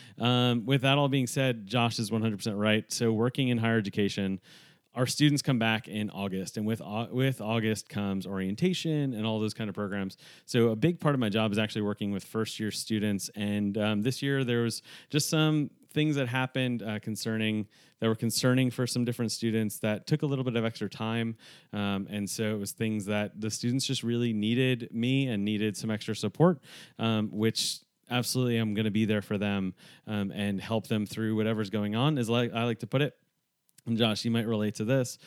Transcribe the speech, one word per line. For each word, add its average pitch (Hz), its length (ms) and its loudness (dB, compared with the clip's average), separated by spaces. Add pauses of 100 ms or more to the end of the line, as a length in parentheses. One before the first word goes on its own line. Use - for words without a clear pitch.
(180)
um, 123 460 2
with 135 180 2
that 139 160 4
all 143 100 2
being 131 180 0
said, 120 400 -2
Josh 117 320 0
is 107 120 -2
one 110 120 0
hundred 110 140 0
percent 101 200 -4
right. 107 360 2
So 113 200 2
working 123 360 0
in 120 100 2
higher 113 200 2
education, 98 640 0 (540)
our 127 120 0
students 143 360 4
come 131 160 2
back 113 300 0
in 107 200 -4
August, 95 480 -6
and 107 100 -2
with 110 140 -2
Au-, 104 320 -6
with 131 300 0
August 110 480 0
comes 98 360 -2
orientation 139 840 0
and 107 140 -2
all 110 120 0
those 107 140 0
kind 110 160 -6
of 92 60 -6
programs. 98 420 -4 (300)
So 117 220 4
a 110 80 0
big 165 240 2
part 147 140 2
of 131 60 0
my 110 80 2
job 110 240 2
is 104 60 0
actually 107 240 0
working 101 300 -2
with 95 120 -4
first-year 110 460 -4
students, 104 640 -2
and, 104 420 -2
um, 104 260 0
this 127 200 -2
year 139 200 0
there 120 200 2
was 117 180 -2 (300)
just 147 180 0
some 156 420 2 (220)
things 151 240 2
that 131 120 0
happened, 127 540 -2
uh, 107 160 -4
concerning, 110 680 -2 (340)
that 113 80 2
were 113 60 4
concerning 127 560 2
for 123 160 -2
some 123 180 0
different 117 280 -2
students 110 480 0
that 107 260 0
took 151 160 0
a 156 40 0
little 135 180 0
bit 120 120 0
of 113 80 2
extra 110 240 -2
time. 113 480 -2 (360)
Um, 101 380 0
and 101 180 -4
so 110 260 -2
it 107 40 -4
was 98 140 -6
things 107 340 -2
that 104 340 -2
the 110 100 -4
students 123 360 -2
just 131 160 -2
really 120 320 0
needed 120 580 0
me 131 340 2
and 104 180 0
needed 104 320 0
some 110 140 -4
extra 107 240 -2
support, 147 460 4 (380)
um, 110 320 0
which - 500 0 (300)
absolutely 123 480 0
I'm 110 160 0
gonna 110 160 2
be 110 140 2
there 104 180 2
for 104 140 -4
them, 98 380 0 (320)
um, 104 240 -2
and 101 300 -2
help 113 280 -2
them 107 160 0
through 110 320 -2
whatever's 107 340 0
going 104 260 -2
on, 143 220 2
as 113 120 0
like, 120 240 2
I 117 100 0
like 117 160 -2
to 113 60 -8
put 135 160 0
it. 139 120 -2 (720)
And 117 80 0
Josh, 110 280 2
you 117 80 0
might 113 160 0
relate 107 280 0
to 110 80 -2
this. 123 320 0 (100)